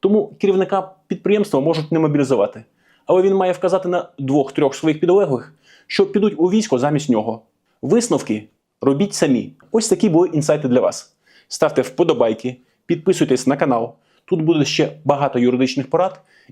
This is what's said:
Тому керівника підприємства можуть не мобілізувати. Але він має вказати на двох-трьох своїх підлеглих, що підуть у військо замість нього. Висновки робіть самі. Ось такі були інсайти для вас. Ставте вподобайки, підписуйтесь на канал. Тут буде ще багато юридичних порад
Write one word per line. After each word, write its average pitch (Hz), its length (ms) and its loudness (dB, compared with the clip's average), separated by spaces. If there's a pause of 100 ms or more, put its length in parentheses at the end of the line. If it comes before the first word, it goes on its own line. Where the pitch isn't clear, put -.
Тому 202 400 0
керівника 190 500 0 (160)
підприємства 196 540 0
можуть 156 320 -2
не 165 60 0
мобілізувати. 135 680 0 (420)
Але 185 160 2
він 196 120 2
має 185 180 0
вказати 180 360 -2
на 175 200 -4 (100)
двох-трьох 139 560 0
своїх 156 260 -2
підлеглих, 175 540 0 (320)
що - 260 0
підуть 208 240 2
у 170 140 2
військо 214 280 0
замість 143 320 -2
нього. 110 320 -2 (400)
Висновки 139 640 -2 (320)
робіть 143 340 0
самі. - 380 0 (200)
Ось 220 160 0
такі 196 200 2
були 170 200 4
інсайти 151 400 -2
для 123 120 2
вас. - 360 -4 (320)
Ставте 147 340 0
вподобайки, 127 760 0 (300)
підписуйтесь 127 600 0
на 147 100 0
канал. 123 380 -2 (300)
Тут 165 180 -2
буде 156 220 2
ще - 280 -2 (120)
багато 139 340 0
юридичних 127 520 0
порад 180 320 -4 (300)